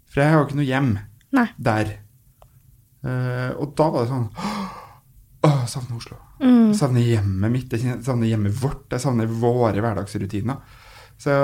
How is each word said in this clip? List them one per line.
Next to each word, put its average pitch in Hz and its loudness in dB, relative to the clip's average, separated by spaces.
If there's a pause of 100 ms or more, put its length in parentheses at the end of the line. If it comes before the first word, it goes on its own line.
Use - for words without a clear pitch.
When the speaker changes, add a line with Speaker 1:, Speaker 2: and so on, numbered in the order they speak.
Speaker 1:
For - -2
jeg 151 4
har 156 6
jo 143 4
ikke 139 -6
noe 143 0
hjem 131 0 (420)
Speaker 2:
Nei. 240 2 (100)
Speaker 1:
der. 107 0 (1160)
Eh, 127 -4
og 143 -6
da 156 2
var 135 0
det 123 -4
sånn, 120 -4 (1120)
«Åh, 143 6
jeg - -6
savner 120 -8
Oslo. - -16 (240)
Speaker 2:
Mm. 233 6
Speaker 1:
Jeg 208 2
savner 123 4
hjemmet 101 0
mitt, 127 -4
jeg 120 -2
savner 120 0
hjemmet 107 0
vårt, 143 -4
jeg 123 -2
savner 117 0
våre 113 2
hverdagsrutiner.» 101 -4 (560)
Så 143 -2 (100)